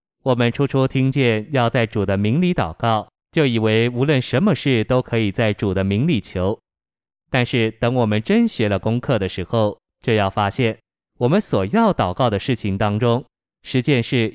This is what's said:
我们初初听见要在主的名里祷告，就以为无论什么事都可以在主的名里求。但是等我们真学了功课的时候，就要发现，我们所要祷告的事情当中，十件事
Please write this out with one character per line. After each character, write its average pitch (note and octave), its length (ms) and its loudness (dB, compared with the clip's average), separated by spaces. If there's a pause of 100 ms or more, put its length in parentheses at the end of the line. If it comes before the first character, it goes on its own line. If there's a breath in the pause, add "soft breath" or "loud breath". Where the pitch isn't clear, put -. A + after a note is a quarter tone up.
(220)
我 C3 120 2
们 A#2+ 180 2
初 C#3+ 140 -2
初 C3+ 200 0
听 C3 240 0
见 A#2 420 0
要 A#2+ 180 0
在 A#2 160 0
主 G#2+ 180 -2
的 G2 140 0
名 A2+ 240 0
里 F3+ 100 0
祷 G2 220 -4
告， A2+ 340 -2 (240)
就 D#3 140 2
以 A#2 120 0
为 A2 300 2
无 B2 160 -2
论 C#3+ 160 2
什 B2 220 -2
么 G3+ 120 2
事 B2 300 0
都 B2+ 160 0
可 A#2+ 180 -4
以 G#2+ 140 0
在 G#2+ 220 0
主 G2+ 180 -2
的 F#2 100 0
名 G2+ 240 0
里 D3+ 140 0
求。 F#2+ 400 -4 (720)
但 B2 160 0
是 A2+ 240 0
等 A#2+ 240 -2
我 B2 100 2
们 G#2+ 180 0
真 A3+ 240 2
学 A2+ 220 -2
了 G2 100 0
功 A2+ 220 -2
课 A#2+ 180 0
的 G2 80 -2
时 F#2 160 -8
候， G#2+ 380 -2 (200)
就 B2 120 -2
要 G#2 160 2
发 G2+ 220 0
现， A2 280 -2 (400)
我 B2 80 0
们 E3+ 140 2
所 G#2 260 -2
要 G3+ 260 2
祷 F#2+ 200 -2
告 B2+ 160 0
的 G2+ 100 0
事 B2 160 -2
情 G2 220 -4
当 G#2 220 0
中， A#2+ 260 0 (380)
十 - 180 -2
件 B2+ 220 0
事 A#2 320 0